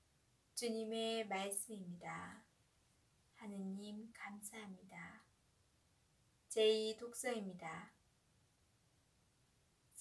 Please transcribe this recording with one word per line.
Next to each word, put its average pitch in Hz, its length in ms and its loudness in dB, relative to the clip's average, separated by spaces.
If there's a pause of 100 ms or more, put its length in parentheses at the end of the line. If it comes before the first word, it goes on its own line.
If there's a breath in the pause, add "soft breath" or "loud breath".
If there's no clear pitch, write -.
(560)
주님의 226 720 2
말씀입니다. 185 1120 -2 (920)
하느님 208 760 -6
감사합니다. 196 1120 -10 (1300)
제이 220 480 8
독서입니다. 190 1040 -4 (2000)